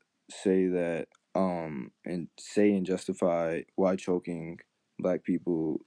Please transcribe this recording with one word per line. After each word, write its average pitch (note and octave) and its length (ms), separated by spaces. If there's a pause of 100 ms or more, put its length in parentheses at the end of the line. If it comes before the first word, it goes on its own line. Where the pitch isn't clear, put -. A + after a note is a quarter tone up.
(280)
say F#2+ 380
that, E2+ 420 (240)
um, E2 600 (120)
and E2+ 320
say G#2 360
and F#2 120
justify F2 800 (140)
why F#2 180
choking E2+ 640 (400)
black F2+ 240
people D#2+ 640